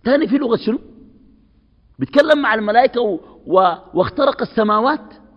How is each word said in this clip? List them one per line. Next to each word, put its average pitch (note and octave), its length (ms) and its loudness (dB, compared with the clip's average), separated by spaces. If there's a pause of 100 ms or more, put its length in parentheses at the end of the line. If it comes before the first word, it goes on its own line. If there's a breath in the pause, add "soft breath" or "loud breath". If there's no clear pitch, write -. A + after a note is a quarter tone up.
تاني C#4+ 240 0
في B3 100 0
لغة A#3+ 200 -2
شنو؟ A3+ 220 -4 (1200)
بيتكلم D4 420 2
مع A3+ 120 0
الملائكة A3+ 480 0
و-، G3+ 180 -2 (280 loud breath)
و-، F3+ 280 2 (180)
واخترق - 480 -2
السماوات A3 720 -2 (240)